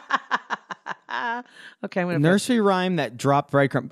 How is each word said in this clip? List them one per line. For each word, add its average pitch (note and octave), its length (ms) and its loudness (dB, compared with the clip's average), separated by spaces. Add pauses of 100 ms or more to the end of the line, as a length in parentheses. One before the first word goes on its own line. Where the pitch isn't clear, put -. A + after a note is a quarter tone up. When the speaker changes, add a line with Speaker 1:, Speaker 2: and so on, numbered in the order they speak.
(1800)
Speaker 1:
Okay, G3 160 -4
I'm F3 80 -2
gonna E3+ 100 -2
Speaker 2:
nursery G3+ 420 2
rhyme F#3 360 2
that B2+ 200 -4
dropped C#3 360 0
breadcrumb. C#3 400 2